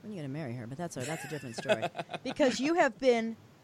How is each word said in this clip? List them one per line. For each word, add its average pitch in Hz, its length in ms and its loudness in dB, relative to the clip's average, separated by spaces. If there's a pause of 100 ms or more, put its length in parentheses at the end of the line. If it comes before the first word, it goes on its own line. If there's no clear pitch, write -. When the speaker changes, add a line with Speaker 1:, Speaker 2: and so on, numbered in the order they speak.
Speaker 1:
are 214 60 -12
you 208 60 -8
gonna 147 120 -6
marry 135 260 -6
her? 123 120 -8
But 135 120 -10
that's 170 180 -6
a, 135 60 -6
that's 151 220 -4
a - 40 -12
different 139 280 -8
story. - 280 0 (200)
Speaker 2:
<laughs> - 200 -10
Speaker 1:
Because - 340 2
you 294 160 2
have 311 240 4
been 226 380 4 (280)